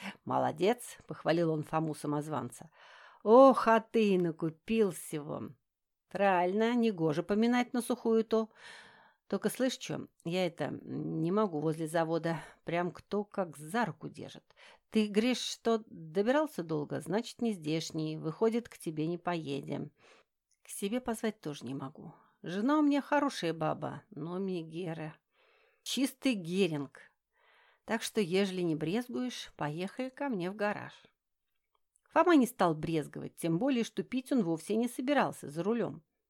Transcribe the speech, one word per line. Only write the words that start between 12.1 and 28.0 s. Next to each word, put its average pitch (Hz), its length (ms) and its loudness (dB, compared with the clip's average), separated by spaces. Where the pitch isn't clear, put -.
прям 170 280 -2
кто 202 340 -6
как 175 320 -6
за 165 260 -4
руку 151 240 -6
держит. - 380 -14
Ты, 214 160 4
Гриш, 226 320 2
что - 480 -2
добирался 208 760 -2
долго, 147 380 -4
значит, 202 400 -4
не 233 100 0
здешний, 156 640 -4
выходит, 220 540 -2
к - 80 -20
тебе 156 300 -4
не 175 100 -2
поедем. 151 760 -6
К - 60 -20
себе 214 320 -4
позвать 226 400 -4
тоже 147 240 -8
не 123 80 -6
могу. 143 400 -12
Жена 226 360 0
у - 20 4
меня 285 200 4
хорошая 277 520 0
баба, 147 480 -4
но 165 260 -8
Мегера. 165 760 -6
Чистый 254 520 0
геринг. 165 760 -2
Так 220 180 -2